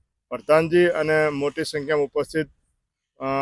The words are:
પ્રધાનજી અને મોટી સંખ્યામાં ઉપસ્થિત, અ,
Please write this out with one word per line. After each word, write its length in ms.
પ્રધાનજી 540
અને 440
મોટી 340
સંખ્યામાં 420
ઉપસ્થિત, 420
અ, 60